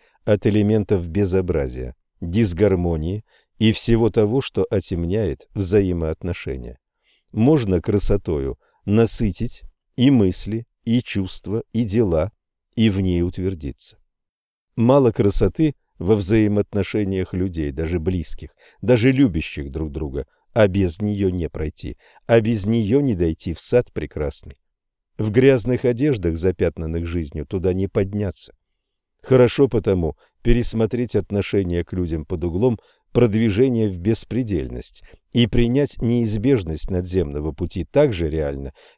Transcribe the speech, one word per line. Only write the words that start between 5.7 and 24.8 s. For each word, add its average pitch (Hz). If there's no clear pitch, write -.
Можно 110
красотою 90
насытить 107
и 127
мысли, 107
и 117
чувства, 98
и 113
дела – 95
и 110
в 98
ней 90
утвердиться. 87
Мало 123
красоты 107
во 98
взаимоотношениях 101
людей, 85
даже 82
близких, 82
даже 120
любящих 82
друг 78
друга, 71
а 107
без 92
нее 101
не 85
пройти, -
а 117
без 107
нее 113
не 127
дойти 85
в -
сад -
прекрасный. 73